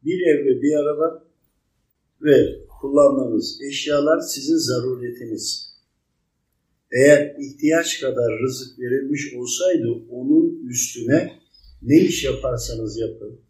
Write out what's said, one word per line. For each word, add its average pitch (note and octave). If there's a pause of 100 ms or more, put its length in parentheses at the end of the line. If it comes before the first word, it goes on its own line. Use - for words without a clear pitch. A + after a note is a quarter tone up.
Bir F3+
ev C#3+
ve B2
bir D3
araba D3+ (960)
ve - (220)
kullandığınız C#3 (100)
eşyalar D3
sizin C#3+
zaruretiniz. B2 (1160)
Eğer C#3+
ihtiyaç D#3
kadar A#2+
rızık -
verilmiş C3+
olsaydı B2+ (240)
onun C3+
üstüne B2 (500)
ne C#3+
iş E3
yaparsanız A#2
yapın -